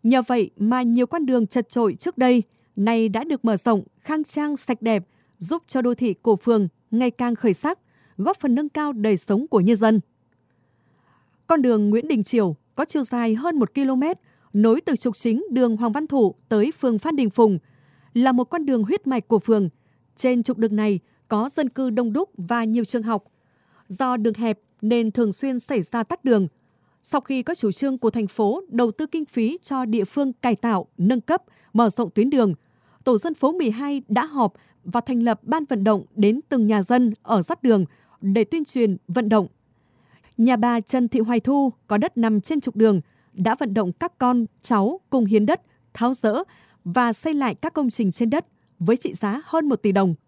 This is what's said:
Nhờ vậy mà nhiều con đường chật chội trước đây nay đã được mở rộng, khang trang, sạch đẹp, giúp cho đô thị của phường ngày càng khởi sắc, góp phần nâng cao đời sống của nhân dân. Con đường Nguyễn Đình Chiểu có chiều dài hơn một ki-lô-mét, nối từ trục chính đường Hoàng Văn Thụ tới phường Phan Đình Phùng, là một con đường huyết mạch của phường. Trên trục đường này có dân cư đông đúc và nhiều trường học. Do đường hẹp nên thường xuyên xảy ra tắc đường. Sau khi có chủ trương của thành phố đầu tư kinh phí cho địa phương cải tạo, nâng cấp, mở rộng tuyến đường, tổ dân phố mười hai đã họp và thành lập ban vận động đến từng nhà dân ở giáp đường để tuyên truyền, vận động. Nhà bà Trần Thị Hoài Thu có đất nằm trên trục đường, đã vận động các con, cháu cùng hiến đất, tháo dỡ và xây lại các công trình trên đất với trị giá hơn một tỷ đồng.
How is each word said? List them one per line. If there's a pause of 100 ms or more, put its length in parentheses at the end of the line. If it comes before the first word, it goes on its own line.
Nhờ
vậy
mà
nhiều
con
đường
chật
chội
trước
đây (340)
nay
đã
được
mở
rộng, (160)
khang
trang,
sạch
đẹp, (340)
giúp
cho
đô
thị
của
phường (220)
ngày
càng
khởi
sắc, (400)
góp
phần
nâng
cao
đời
sống
của
nhân
dân. (1500)
Con
đường
Nguyễn
Đình
Chiểu (180)
có
chiều
dài
hơn
một
ki-lô-mét, (340)
nối
từ
trục
chính
đường
Hoàng
Văn
Thụ (140)
tới
phường
Phan
Đình
Phùng, (560)
là
một
con
đường
huyết
mạch
của
phường. (480)
Trên
trục
đường
này (280)
có
dân
cư
đông
đúc
và
nhiều
trường
học. (640)
Do
đường
hẹp (220)
nên
thường
xuyên
xảy
ra
tắc
đường. (560)
Sau
khi
có
chủ
trương
của
thành
phố
đầu
tư
kinh
phí
cho
địa
phương
cải
tạo, (120)
nâng
cấp, (300)
mở
rộng
tuyến
đường, (500)
tổ
dân
phố
mười
hai
đã
họp (320)
và
thành
lập
ban
vận
động (100)
đến
từng
nhà
dân
ở
giáp
đường (360)
để
tuyên
truyền, (120)
vận
động. (880)
Nhà
bà
Trần
Thị
Hoài
Thu (140)
có
đất
nằm
trên
trục
đường, (320)
đã
vận
động
các
con, (160)
cháu (100)
cùng
hiến
đất, (340)
tháo
dỡ (420)
và
xây
lại
các
công
trình
trên
đất (320)
với
trị
giá
hơn
một
tỷ
đồng. (140)